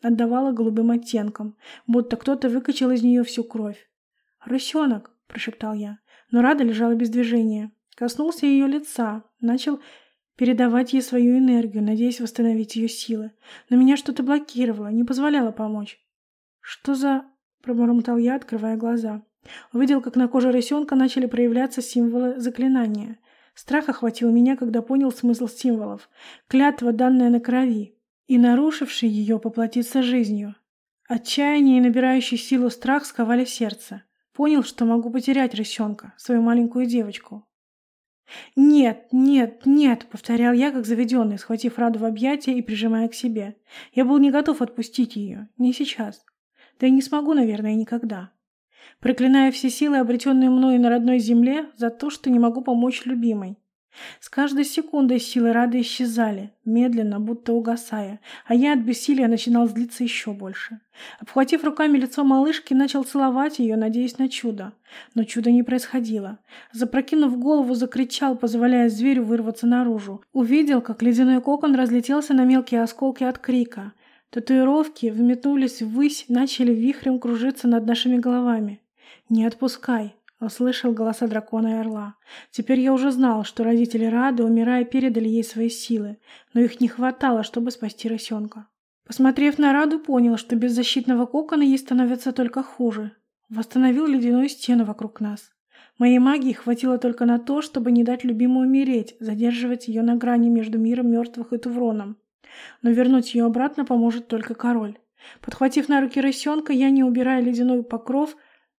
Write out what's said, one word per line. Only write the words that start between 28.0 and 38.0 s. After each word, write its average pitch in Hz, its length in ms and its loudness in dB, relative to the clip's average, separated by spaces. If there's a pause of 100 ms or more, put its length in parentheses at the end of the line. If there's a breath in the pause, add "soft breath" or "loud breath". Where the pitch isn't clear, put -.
и 254 100 2
нарушивший 247 720 2
ее 214 300 -2
поплатиться 233 640 -4
жизнью. 208 540 -2 (520)
Отчаяние 277 680 2
и - 20 6
набирающий 247 560 2
силу 247 340 0
страх 277 360 -4
сковали 240 380 0
сердце. 202 580 -8 (300)
Понял, 294 320 2
что - 220 -4
могу 233 220 0
потерять 254 460 -2
рысенка, 208 600 -8
свою 233 260 0
маленькую 240 440 2
девочку. 214 600 -6 (1080 loud breath)